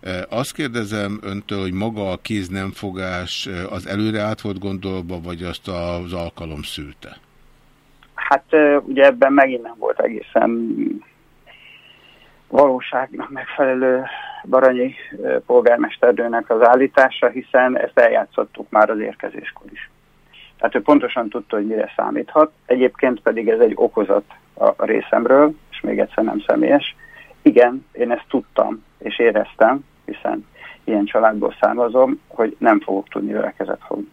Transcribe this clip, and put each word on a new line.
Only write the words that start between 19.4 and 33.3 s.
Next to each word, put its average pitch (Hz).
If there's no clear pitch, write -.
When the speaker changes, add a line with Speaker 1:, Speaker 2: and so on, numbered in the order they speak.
Speaker 2:
is. -
Tehát -
ő -
pontosan 127
tudta, 113
hogy 104
mire 110
számíthat, 117
egyébként 127
pedig 113
ez 113
egy 110
okozat 104
a, -
a -
részemről, 117
és -
még 107
egyszer -
nem -
személyes. -
Igen, 120
én 120
ezt 120
tudtam, 110
és -
éreztem, 117
hiszen -
ilyen 104
családból 107
származom, 120
hogy -
nem 110
fogok -
tudni 104